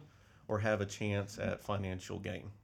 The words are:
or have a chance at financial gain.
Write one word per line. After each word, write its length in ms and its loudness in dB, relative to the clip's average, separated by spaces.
or 100 4
have 220 6
a 60 4
chance 520 0
at 220 0
financial 580 -2
gain. 320 -6